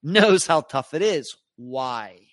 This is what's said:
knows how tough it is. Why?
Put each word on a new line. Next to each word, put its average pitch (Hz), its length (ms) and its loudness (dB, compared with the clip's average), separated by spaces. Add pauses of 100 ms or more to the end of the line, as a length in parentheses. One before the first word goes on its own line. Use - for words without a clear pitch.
knows 190 460 4
how 160 140 2
tough - 340 -6
it 170 80 -2
is. 175 320 -4 (220)
Why? 120 640 -8 (120)